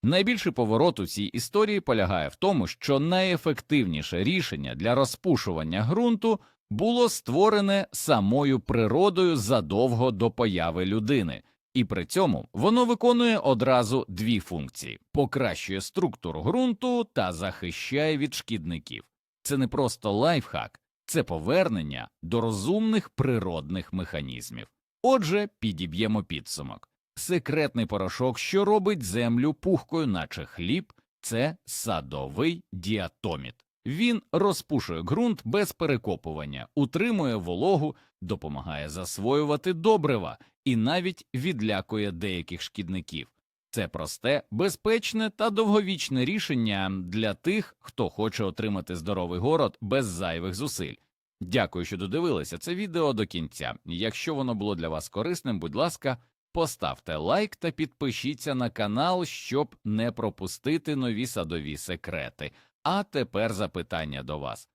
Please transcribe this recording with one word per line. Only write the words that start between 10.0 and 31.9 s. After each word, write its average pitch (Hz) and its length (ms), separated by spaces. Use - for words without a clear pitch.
до 110 200
появи 90 540
людини. 104 580
І 123 120
при 90 200
цьому 139 480
воно 220 320
виконує 233 520
одразу 123 720
дві 107 300
функції: 71 600
покращує 113 680
структуру 87 640
ґрунту 240 600
та 98 300
захищає 101 840
від 139 160
шкідників. 80 680
Це 143 160
не 131 100
просто 117 440
лайфхак, 117 680
це - 180
повернення 85 880
до 113 180
розумних 175 680
природних 90 840
механізмів. 64 720
Отже, 208 460
підіб'ємо 98 640
підсумок. 69 680
Секретний 156 680
порошок, 104 540
що 202 260
робить 208 380
землю 120 500
пухкою, 160 540
наче 85 380
хліб, 101 480
це 135 440
садовий 78 1000